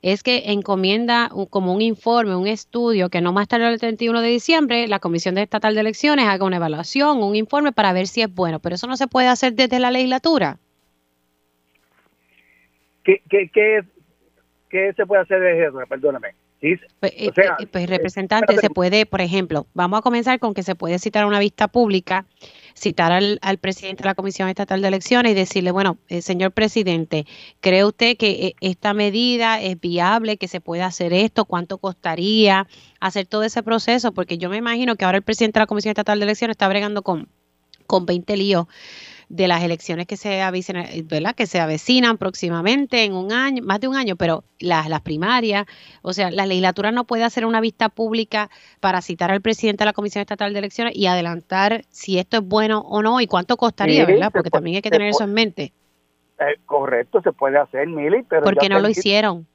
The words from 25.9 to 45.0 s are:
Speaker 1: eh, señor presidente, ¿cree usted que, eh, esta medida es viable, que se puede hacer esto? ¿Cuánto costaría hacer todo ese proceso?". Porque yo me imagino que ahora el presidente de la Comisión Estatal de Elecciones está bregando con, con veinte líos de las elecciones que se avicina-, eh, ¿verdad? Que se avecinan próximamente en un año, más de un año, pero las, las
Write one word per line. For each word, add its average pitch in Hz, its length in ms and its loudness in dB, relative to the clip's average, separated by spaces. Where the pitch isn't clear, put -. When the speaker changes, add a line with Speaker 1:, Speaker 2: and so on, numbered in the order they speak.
Speaker 1:
eh, 175 120 -4
señor 185 300 -2
presidente, 175 760 0
¿cree 190 240 4
usted 233 320 2
que, 202 300 -2
eh, 175 120 -6
esta 190 360 -2
medida 226 680 0
es 185 180 -6
viable, 202 580 0
que 185 100 -8
se 180 120 -8
puede 170 220 -6
hacer 175 320 -2
esto? 208 320 2
¿Cuánto 175 320 -6
costaría 190 920 2
hacer 190 280 -4
todo 214 160 -2
ese 226 200 -4
proceso?". 226 480 0
Porque 175 280 -6
yo 180 100 -6
me 202 80 -6
imagino 233 380 -2
que 196 100 -2
ahora 185 140 2
el 196 40 -6
presidente 220 360 0
de 214 40 6
la 208 40 0
Comisión 208 240 -2
Estatal 208 280 0
de 208 60 0
Elecciones 214 300 -2
está 202 120 0
bregando 202 360 -2
con, 170 260 -4
con 185 220 0
veinte 175 280 -2
líos 196 300 0
de 180 200 0
las 170 120 2
elecciones 170 460 -4
que 202 80 -10
se 196 260 -4
avicina-, 180 480 -4
eh, 165 160 -10
¿verdad? 160 300 -4
Que 208 120 -2
se 180 120 -2
avecinan 226 580 2
próximamente 196 840 -2
en 202 100 -2
un 190 200 -4
año, 262 280 -2
más 202 200 -2
de 262 80 -2
un 269 80 -2
año, 220 180 -2
pero 165 300 -2
las, 160 300 0
las 156 140 -4